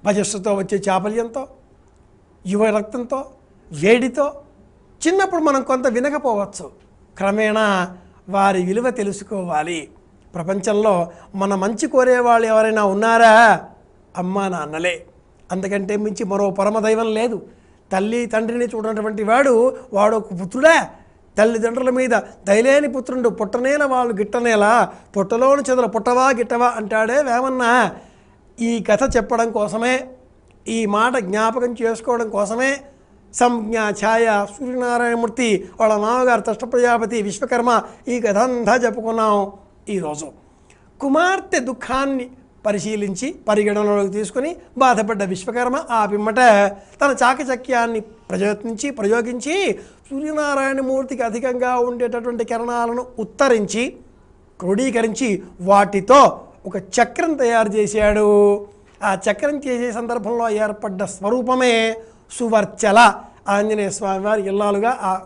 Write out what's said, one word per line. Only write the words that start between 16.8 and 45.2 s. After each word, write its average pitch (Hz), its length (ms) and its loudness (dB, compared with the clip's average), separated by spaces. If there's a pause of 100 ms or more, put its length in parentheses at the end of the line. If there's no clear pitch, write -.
లేదు. 220 320 -2 (460)
తల్లి 220 340 -2
తండ్రిని 226 380 -2
చూడనటువంటి 220 580 -4
వాడు, 247 540 4 (160)
వాడు 208 240 2
ఒక 214 160 -6
పుత్రుడా? 254 560 2 (500)
తల్లిదండ్రుల 233 520 2
మీద 254 200 0 (340)
దయలేని 269 440 4
పుత్రుండు 254 400 -4
పుట్టనేల 247 560 -2
వాళ్ళు 254 300 0
గిట్టనేలా, 214 800 2 (240)
పుట్టలోని 247 540 2
చెదలు 247 160 2
పుట్టవా 247 440 0
గిట్టవా 240 360 0
అంటాడే 220 560 0
వేమన్నా. 247 680 2 (680)
ఈ 233 300 -2
కథ 262 260 2
చెప్పడం 233 340 0
కోసమే, 226 580 -2 (600)
ఈ 226 180 -2
మాట 220 320 0
జ్ఞాపకం 226 640 -2
చేసుకోవడం 226 480 -2
కోసమే 233 500 -2 (540)
సంజ్ఞ 233 440 0
ఛాయ 214 680 0 (120)
సూర్యనారాయణమూర్తి 240 1120 -2 (100)
వాళ్ళ 214 160 4
మామగారు 233 440 2
తష్ట 220 240 -4
ప్రజాపతి 233 580 0
విశ్వకర్మ 233 600 0 (260)
ఈ 240 120 -2
కథ 208 180 0
అంతా 240 360 2
చెప్పుకున్నాం 220 800 0 (360)
ఈరోజు. 165 380 -6 (720)
కుమార్తె 359 580 0
దుఃఖాన్ని 254 720 -4 (360)
పరిశీలించి 208 680 -4 (140)
పరిగణనలోకి 208 600 0
తీసుకుని 220 480 -6 (220)
బాధపడ్డ 220 440 2